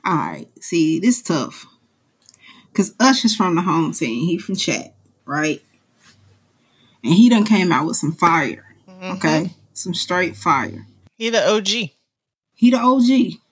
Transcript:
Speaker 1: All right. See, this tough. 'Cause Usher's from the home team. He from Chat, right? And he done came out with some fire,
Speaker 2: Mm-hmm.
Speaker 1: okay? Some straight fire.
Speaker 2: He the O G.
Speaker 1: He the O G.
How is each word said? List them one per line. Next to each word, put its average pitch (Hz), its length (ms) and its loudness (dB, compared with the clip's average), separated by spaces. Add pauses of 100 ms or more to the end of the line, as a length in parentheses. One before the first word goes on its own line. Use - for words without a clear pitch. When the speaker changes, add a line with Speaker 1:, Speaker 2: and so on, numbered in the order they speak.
Speaker 1:
All 180 100 -2
right. 85 320 -6 (120)
See, 160 400 0
this 240 220 2
tough. - 440 -4 (1080)
'Cause - 260 0
Usher's 254 360 4
from 185 200 0
the 170 60 0
home 160 320 -2
team. 123 320 -2
He 202 120 -2
from 190 200 -6
Chat, - 360 -6 (320)
right? 151 360 -4 (1400)
And 131 100 2
he 233 160 8
done 220 160 4
came 185 260 2
out 143 160 0
with - 100 -4
some 147 140 -2
fire, 165 640 -2 (140)
Speaker 2:
Mm-hmm. 185 240 -14
Speaker 1:
okay? 160 420 -2 (180)
Some 180 200 -8
straight 180 420 -4
fire. - 500 -4 (320)
Speaker 2:
He 226 120 -6
the 220 160 0
O 214 160 0
G. 196 340 -6 (580)
Speaker 1:
He 240 160 4
the 240 120 2
O 254 200 2
G. 240 380 0 (120)